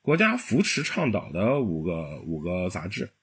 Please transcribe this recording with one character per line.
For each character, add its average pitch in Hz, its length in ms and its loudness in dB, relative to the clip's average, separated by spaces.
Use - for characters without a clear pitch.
国 147 140 4
家 220 220 4
扶 165 240 2
持 170 200 0
倡 151 300 0
导 95 220 -2
的 113 260 2
五 85 240 0
个， 80 420 -4
五 80 140 -4
个 90 300 -2
杂 87 180 -6
志。 - 220 -6